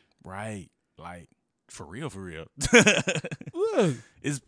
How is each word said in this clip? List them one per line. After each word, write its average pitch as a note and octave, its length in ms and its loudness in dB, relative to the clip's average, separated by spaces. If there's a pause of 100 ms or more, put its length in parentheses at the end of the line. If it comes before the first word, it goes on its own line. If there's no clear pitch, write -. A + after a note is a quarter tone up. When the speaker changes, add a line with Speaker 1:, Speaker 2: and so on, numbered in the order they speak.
(240)
Speaker 1:
Right. G2+ 460 -8 (280)
Like, E2+ 300 -14 (420)
for - 160 -14
real, A#2 240 -8
for F#2+ 120 -12
real. D#2+ 240 -10 (140)
<laughs> - 140 2 (800)
Speaker 2:
Look. E4 420 2 (260)
Speaker 1:
It's, C#3 260 -4